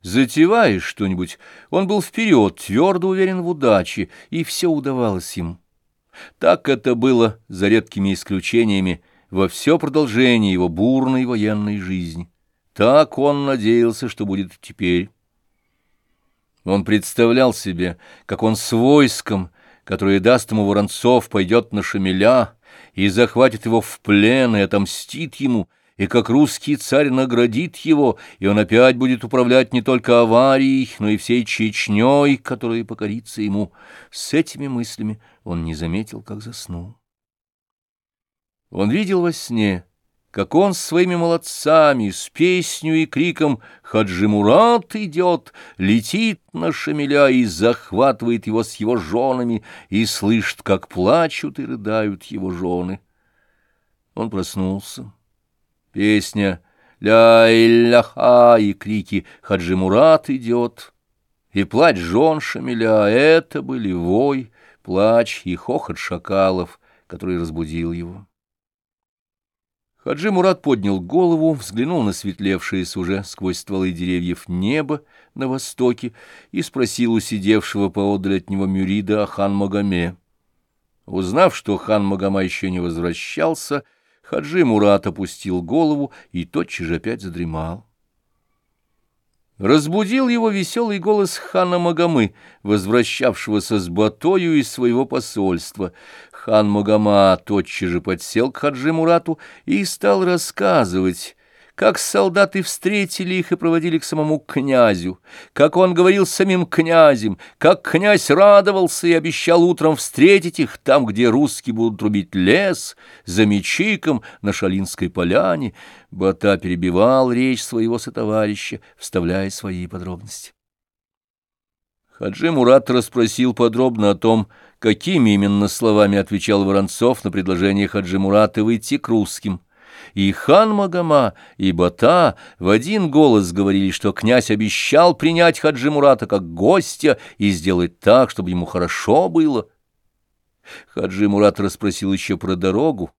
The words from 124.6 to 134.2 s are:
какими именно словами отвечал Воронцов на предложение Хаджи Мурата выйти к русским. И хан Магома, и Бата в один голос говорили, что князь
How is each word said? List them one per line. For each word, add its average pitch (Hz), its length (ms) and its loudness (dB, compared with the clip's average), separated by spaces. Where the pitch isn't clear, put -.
какими 113 540 2
именно 101 360 2
словами 104 520 2
отвечал 101 440 -2
Воронцов 98 600 0
на 98 80 -4
предложение 98 560 0
Хаджи 95 320 -4
Мурата 104 440 2
выйти 117 360 -2
к - 80 -10
русским. 101 540 -4
И 98 180 0
хан 202 400 4
Магома, 170 640 0
и 95 140 0
Бата 113 640 2
в 90 100 -2
один 160 400 2
голос 120 420 4
говорили, 98 400 0
что 101 200 -4
князь 117 400 0